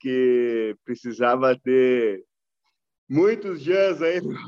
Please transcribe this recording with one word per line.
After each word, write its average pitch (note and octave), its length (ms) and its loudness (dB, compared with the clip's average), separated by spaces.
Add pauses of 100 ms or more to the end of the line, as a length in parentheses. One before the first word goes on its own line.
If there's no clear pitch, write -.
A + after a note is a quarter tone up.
que B2 840 0
precisava B2 760 -2
ter B2 680 2 (840)
muitos F#3+ 520 0
dias F3+ 380 2
aí E3+ 200 0
no, D#3 120 -8 (160)